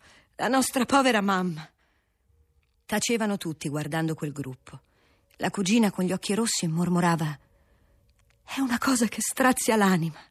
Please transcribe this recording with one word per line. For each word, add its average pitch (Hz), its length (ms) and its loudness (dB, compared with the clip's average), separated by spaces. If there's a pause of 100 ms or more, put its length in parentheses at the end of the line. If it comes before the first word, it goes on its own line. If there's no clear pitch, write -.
(360)
la 185 120 -2
nostra 254 380 0
povera 262 340 4
mamma." 180 480 -2 (1160)
Tacevano 208 520 -2
tutti 160 300 -8
guardando 156 460 -2
quel 151 180 -8
gruppo. 135 480 -12 (580)
La - 120 -4
cugina 202 420 2
con 185 140 -2
gli 180 80 -2
occhi 202 220 -4
rossi 220 320 -2
mormorava: 170 720 0 (1080)
"È - 140 -8
una 240 180 0
cosa 240 300 2
che - 120 -8
strazia 254 560 2
l'anima." 185 440 2 (120)